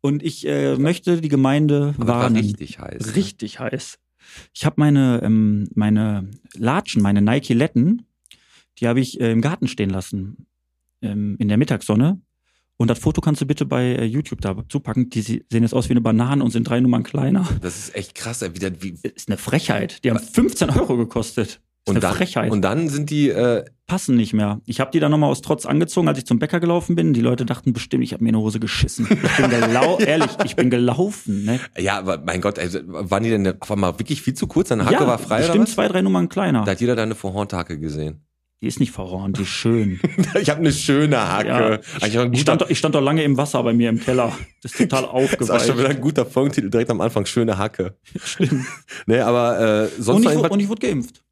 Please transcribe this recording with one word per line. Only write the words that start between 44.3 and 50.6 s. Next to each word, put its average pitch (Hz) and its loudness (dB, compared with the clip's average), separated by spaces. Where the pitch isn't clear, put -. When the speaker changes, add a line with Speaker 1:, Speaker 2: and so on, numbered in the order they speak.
Speaker 1:
Das - -12
ist - -12
total 131 0
Speaker 2:
<laughs> 131 0
Das 117 -2
war 98 2
schon 120 2
Speaker 1:
aufgeweicht. 127 0
Speaker 2:
wieder 131 2
ein 135 -2
guter 143 0
Folgentitel 135 0
direkt 117 0
am 107 0
Anfang, 107 0
schöne 113 0
Hacke. 98 -6
Speaker 1:
Stimmt. 131 -2
Speaker 2:
<laughs> - -16
Nee, 117 4
aber, 120 2
äh, 107 2
sonst 107 -4
Speaker 1:
Und 226 6
Speaker 2:
noch 185 4
Speaker 1:
ich 156 2
wu-, - 2
Speaker 2:
irgendwas? 165 2
Speaker 1:
und 202 2